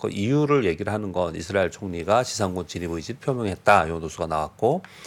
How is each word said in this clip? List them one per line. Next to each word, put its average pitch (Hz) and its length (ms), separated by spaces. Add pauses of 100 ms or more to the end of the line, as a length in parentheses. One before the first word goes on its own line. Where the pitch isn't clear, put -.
그 - 100
이유를 139 540
얘기를 95 280
하는 104 200
건 87 240
이스라엘 90 340
총리가 98 540
지상권 92 420
진입 87 240
의지를 82 300
표명했다. 101 680
요 82 120
뉴스가 82 260
나왔고, 80 560 (240)